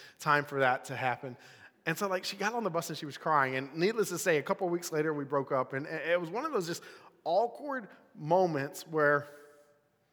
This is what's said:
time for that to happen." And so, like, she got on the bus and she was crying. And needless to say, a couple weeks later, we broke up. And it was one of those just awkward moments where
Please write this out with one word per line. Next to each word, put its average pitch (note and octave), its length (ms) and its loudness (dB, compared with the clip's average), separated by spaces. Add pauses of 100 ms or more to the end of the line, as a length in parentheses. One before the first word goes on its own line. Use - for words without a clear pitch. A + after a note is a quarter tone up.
(180)
time D3 260 4
for C#3 160 -2
that C3 260 4
to C3 100 -8
happen." B2 400 -4 (500)
And E3 100 0
so, G3+ 120 -2
like, F#3 160 -2
she G3+ 120 -6
got G3+ 160 -2
on A#3 120 -4
the F#3 60 0
bus E3 200 -4
and D3+ 80 -8
she D#3 80 -10
was C3+ 100 -10
crying. C3+ 400 2
And C3+ 180 -4
needless G3 360 2
to E3+ 80 -4
say, E3 200 4
a C#3 40 0
couple F#3 260 0
weeks E3+ 240 -4
later, D#3 220 0
we C#3+ 100 -4
broke C3+ 280 -2
up. C3 200 0
And C#3 140 -4
it D#3+ 340 0
was E3 80 -6
one A3+ 160 -6
of D#4+ 80 -6
those F#3+ 140 0
just E3+ 160 -8 (420)
awkward A#3 640 -2 (320)
moments D#3 720 2
where D3 380 4 (840)